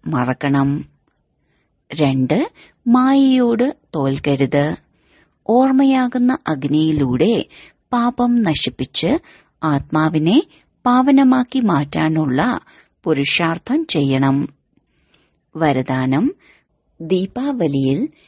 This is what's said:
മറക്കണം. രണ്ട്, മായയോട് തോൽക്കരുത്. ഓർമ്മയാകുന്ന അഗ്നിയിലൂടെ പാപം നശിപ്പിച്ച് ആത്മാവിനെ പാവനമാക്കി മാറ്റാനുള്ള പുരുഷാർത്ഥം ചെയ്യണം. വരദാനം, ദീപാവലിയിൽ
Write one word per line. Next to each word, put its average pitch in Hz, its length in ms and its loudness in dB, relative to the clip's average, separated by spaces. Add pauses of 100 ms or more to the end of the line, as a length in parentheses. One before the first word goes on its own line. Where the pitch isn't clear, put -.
മറക്കണം. 139 760 -2 (1080)
രണ്ട്, 147 560 0 (360)
മായയോട് 254 880 2 (200)
തോൽക്കരുത്. 139 800 0 (720)
ഓർമ്മയാകുന്ന 262 920 2 (100)
അഗ്നിയിലൂടെ 151 1000 0 (460)
പാപം 240 520 0
നശിപ്പിച്ച് 170 760 -2 (440)
ആത്മാവിനെ 156 800 0 (420)
പാവനമാക്കി 262 760 2
മാറ്റാനുള്ള 156 1000 0 (440)
പുരുഷാർത്ഥം 165 840 -2
ചെയ്യണം. 139 640 0 (1080)
വരദാനം, 135 800 0 (680)
ദീപാവലിയിൽ 180 1040 -2 (200)